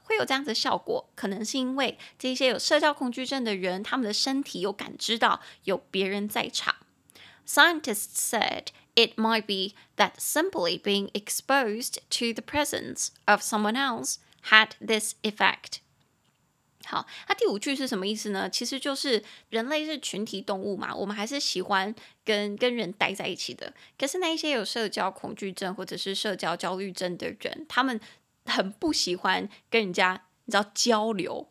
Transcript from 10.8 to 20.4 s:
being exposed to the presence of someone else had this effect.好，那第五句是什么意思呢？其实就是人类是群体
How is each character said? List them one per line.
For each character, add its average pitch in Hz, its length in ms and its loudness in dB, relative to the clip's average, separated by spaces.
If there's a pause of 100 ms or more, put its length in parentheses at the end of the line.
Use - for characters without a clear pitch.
being 202 320 0
exposed 233 880 -2 (120)
to 233 220 0
the 226 100 -8
presence - 680 -2 (160)
of 208 140 6
someone 214 360 0
else 277 400 -2 (320)
had 214 220 8 (140)
this 214 380 0
effect. - 560 0 (1080)
好， - 200 -4 (220)
那 392 80 2
第 466 100 4
五 226 100 2
句 269 200 -2
是 269 100 0
什 247 100 0
么 185 80 -2
意 214 120 0
思 214 140 -4
呢？ 190 200 -2
其 240 160 -2
实 262 140 -4
就 277 160 -2
是 247 260 2 (280)
人 226 180 0
类 302 180 0
是 311 140 -4
群 202 240 -6
体 202 180 -6